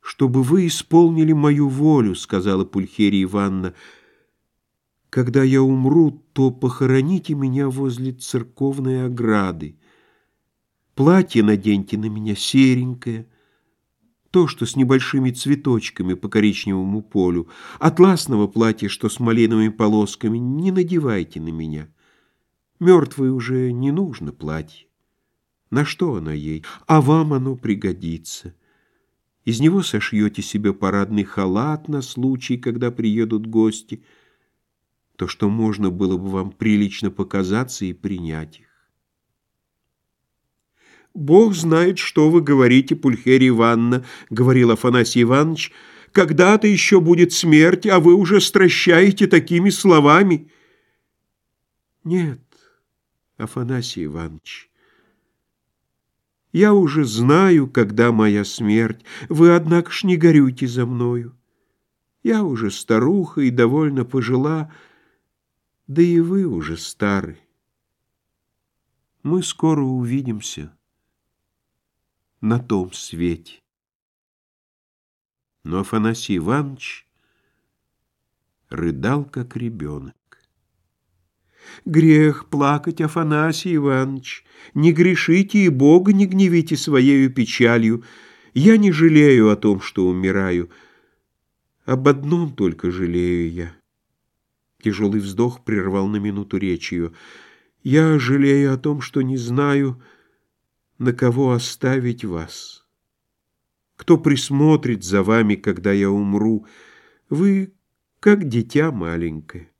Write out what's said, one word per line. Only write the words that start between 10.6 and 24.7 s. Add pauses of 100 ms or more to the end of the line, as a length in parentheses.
Платье
наденьте
на
меня
серенькое, (1000)
то,
что
с
небольшими
цветочками
по
коричневому
полю. (300)
Атласного
платья,
что
с
малиновыми
полосками,
не
надевайте
на
меня. (920)
Мёртвой
уже
не
нужно
платье. (800)